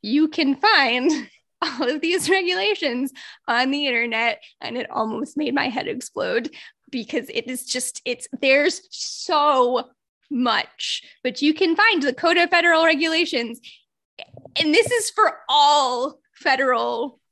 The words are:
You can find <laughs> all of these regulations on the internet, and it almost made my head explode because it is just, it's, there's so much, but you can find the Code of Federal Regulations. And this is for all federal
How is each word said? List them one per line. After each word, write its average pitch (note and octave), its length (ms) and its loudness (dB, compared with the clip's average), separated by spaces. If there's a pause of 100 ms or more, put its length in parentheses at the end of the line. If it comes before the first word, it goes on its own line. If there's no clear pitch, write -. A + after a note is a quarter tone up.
You C#4+ 260 2
can D4 280 0
find C4+ 560 2 (520)
<laughs> B3 160 -8
all B3+ 100 0
of D4 120 -2
these E4 280 -2
regulations F4+ 840 0 (340)
on B3 240 0
the C#4+ 160 -2
internet, A#3 560 -2 (160)
and A#3 180 -8
it - 140 -8
almost A3 460 -4
made C#4+ 160 -2
my C#4 160 -2
head - 180 -6
explode - 680 -6 (380)
because A#3 380 -6
it - 180 -6
is B3+ 180 -10
just, - 380 -8
it's, - 240 -6 (140)
there's C#4+ 400 2 (100)
so C4 1000 0 (400)
much, - 760 -2 (200)
but B3+ 180 -4
you D4 120 4
can E4 240 2
find G4+ 260 4
the C#4+ 100 0
Code E4+ 220 0
of F4 140 2
Federal E4+ 340 4
Regulations. D#4+ 800 0 (960)
And D4+ 140 2
this A4+ 180 4
is A#4 200 -2
for G#4 260 2 (100)
all C#4+ 720 2 (160)
federal B3 840 -2 (100)